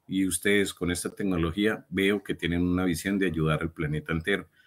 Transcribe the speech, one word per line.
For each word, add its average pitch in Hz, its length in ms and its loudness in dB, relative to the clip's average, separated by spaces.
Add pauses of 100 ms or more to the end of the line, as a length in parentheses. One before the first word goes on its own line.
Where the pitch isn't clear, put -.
Y 95 180 0
ustedes 98 480 2
con 85 160 -2
esta 87 240 -4
tecnología 95 760 0
veo 98 340 2
que 90 100 -6
tienen 87 300 0
una 90 220 2
visión 95 340 0
de 95 80 2
ayudar 78 340 0
al 82 100 -4
planeta 76 400 -4
entero. 82 380 -2 (180)